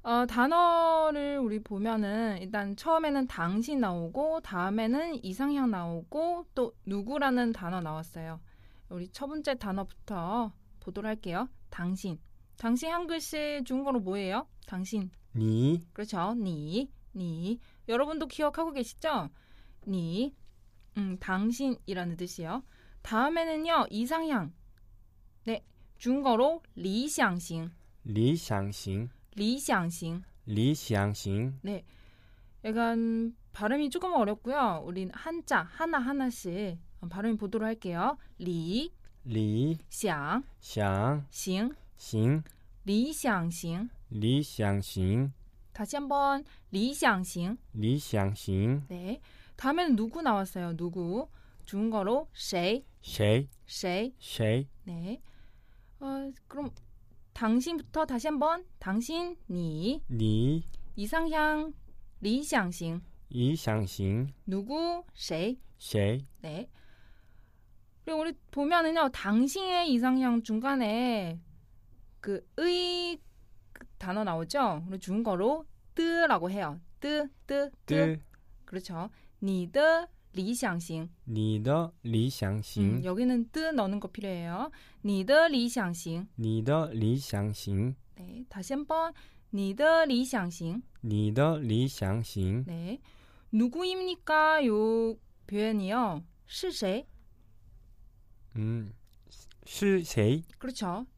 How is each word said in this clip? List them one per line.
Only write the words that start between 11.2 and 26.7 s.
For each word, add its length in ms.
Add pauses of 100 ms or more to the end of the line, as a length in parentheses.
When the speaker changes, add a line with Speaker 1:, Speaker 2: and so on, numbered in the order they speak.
Speaker 1:
당신. 500 (380)
당신 340
한글씨 760
중국어로 340
뭐예요? 460 (200)
당신. 440 (260)
Speaker 2:
니. 560
Speaker 1:
그렇죠. 420
니. 560 (240)
니. 460 (280)
여러분도 380
기억하고 460
계시죠? 560 (580)
니. 480 (640)
음, 220
당신이라는 1000
뜻이요. 460 (400)
다음에는요. 880
이상형. 600 (920)
네. 180 (360)
중국어로 640 (120)